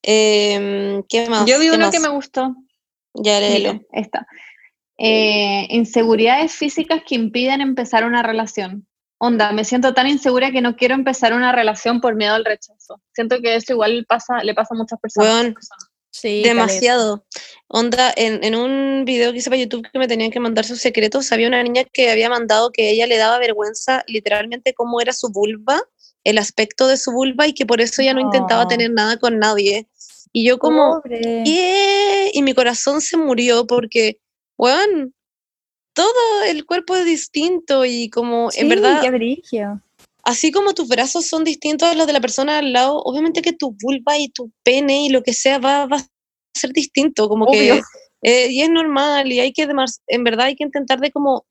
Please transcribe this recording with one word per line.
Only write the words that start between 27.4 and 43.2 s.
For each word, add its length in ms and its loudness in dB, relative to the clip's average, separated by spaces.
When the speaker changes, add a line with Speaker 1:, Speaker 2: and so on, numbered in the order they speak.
Speaker 1:
y 60 -2
que 120 -4
por 140 0
eso 220 -2
ya 120 2
no 80 0
intentaba 420 0
Speaker 3:
No. 40 0
Speaker 1:
tener 240 0
nada 260 0
con 220 0
nadie. 480 0
Y 120 0
yo 140 4
como, 420 2
Speaker 3:
Pobre. 440 -4
Speaker 1:
¿qué? 880 2
Y 80 0
mi 120 2
corazón 480 0
se 160 -4
murió 480 2
porque, 540 0
weón, 560 2
todo 520 2
el 200 -2
cuerpo 320 -2
es 80 0
distinto 800 0
y 240 -4
como, 440 -2
en 100 -4
Speaker 3:
Sí, 40 2
Speaker 1:
verdad, 340 4
Speaker 3:
qué 100 0
brigio. 720 -4
Speaker 1:
así 280 0
como 220 0
tus 140 -6
brazos 400 -2
son 160 -2
distintos 460 0
a 60 0
los 120 2
de 60 0
la 80 2
persona 380 -2
al 140 -2
lado, 300 2
obviamente 380 -2